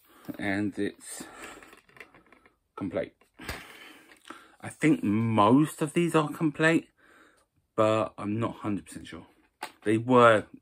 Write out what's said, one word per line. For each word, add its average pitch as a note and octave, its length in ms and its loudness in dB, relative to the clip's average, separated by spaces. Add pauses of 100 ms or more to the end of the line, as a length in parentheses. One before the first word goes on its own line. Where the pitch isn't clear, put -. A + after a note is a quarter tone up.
(380)
And G2+ 400 -4
it's - 460 -8 (1500)
complete. - 380 -6 (1500)
I G#2 80 -14
think D#3 340 0
most A2+ 760 2
of D#3 140 -4
these E3+ 200 0
are D#3 140 2
complete, D#3+ 600 0 (880)
but A2 420 2
I'm G#2 200 -6
not A#2 180 -6
hundred G2+ 300 -8
percent - 200 -16
sure. - 200 -18 (580)
They A2 120 2
were A#2 480 4 (160)